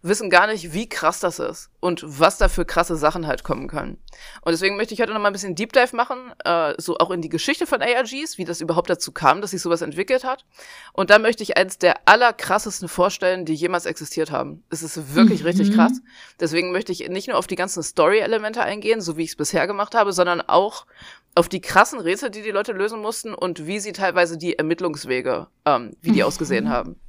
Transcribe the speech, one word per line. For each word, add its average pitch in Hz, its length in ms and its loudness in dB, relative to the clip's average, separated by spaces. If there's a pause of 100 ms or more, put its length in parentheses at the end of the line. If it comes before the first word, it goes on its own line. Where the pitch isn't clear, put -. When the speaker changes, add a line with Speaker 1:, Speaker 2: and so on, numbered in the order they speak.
Speaker 1:
wissen 202 280 -2
gar 185 180 6
nicht, 175 240 -6
wie 214 160 -4
krass - 320 -2
das 175 200 -2
ist - 300 -8 (120)
und 175 260 -2
was 156 300 4
da 196 100 4
für - 160 0
krasse 170 320 0
Sachen 156 320 0
halt 131 160 -2
kommen 135 240 -4
können. - 300 -10 (460)
Und 170 100 0
deswegen 190 240 0
möchte 214 160 -4
ich 233 80 -2
heute 226 100 0
nochmal 208 200 0
ein - 20 -10
bisschen 190 220 -8
Deep 202 180 -6
Dive 247 200 4
machen, 254 380 -4 (140)
äh, 165 320 2
so - 220 -4
auch 175 120 4
in 175 100 -4
die 160 60 -8
Geschichte 165 400 -2
von 262 140 0
A - 40 0
R 240 200 0
Gs, 269 320 -10
wie 185 80 -6
das 165 160 -8
überhaupt 165 280 -2
dazu 165 220 -2
kam, 160 300 4
dass 208 100 -8
sich 185 100 -6
sowas 170 200 0
entwickelt 190 420 -2
hat. 262 220 -6 (480)
Und 190 160 -2
da 214 100 10
möchte 220 240 0
ich - 140 0
eins 185 200 0
der - 300 4
allerkrassesten 214 800 4
vorstellen, 185 560 0
die 160 120 -2
jemals 175 300 -2
existiert 156 460 -6
haben. 143 380 -6
Es 156 120 -8
ist 151 320 -10
wirklich 214 280 6
Speaker 2:
Mhm. 151 60 -6
Speaker 1:
richtig 202 260 2
krass. 226 260 4 (400)
Deswegen 175 320 -2
möchte 190 220 -4
ich - 160 -10
nicht 185 180 -6
nur 220 100 0
auf 185 100 -2
die 190 100 -6
ganzen 175 260 -4
Story-Elemente 214 800 0
eingehen, 208 400 0
so 165 160 -6
wie 165 60 -4
ich's 160 120 -8
bisher 151 320 -2
gemacht 202 280 -4
habe, 202 180 2
sondern 175 260 2
auch - 460 2 (520)
auf 170 120 4
die 185 100 -6
krassen 220 400 2
Rätsel, 190 300 -2
die 214 120 -12
die 214 100 -6
Leute 208 200 -2
lösen 214 300 -4
mussten 214 320 -8
und 165 340 -6
wie 202 140 -4
sie 208 100 -10
teilweise 175 460 0
die 165 200 -4
Ermittlungswege, 151 880 -2 (180)
ähm, 120 260 0 (100)
wie 170 100 0
die 135 100 6
Speaker 2:
Mhm. 101 60 2
Speaker 1:
ausgesehen 117 420 -2
haben. 107 260 -4 (140)